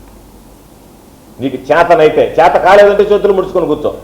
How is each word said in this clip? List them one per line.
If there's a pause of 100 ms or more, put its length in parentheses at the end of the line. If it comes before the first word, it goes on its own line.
(1400)
నీకు
చేతనైతే,
చేత
కాలేదంటే
చేతులు
ముడుచుకొని
కూర్చో.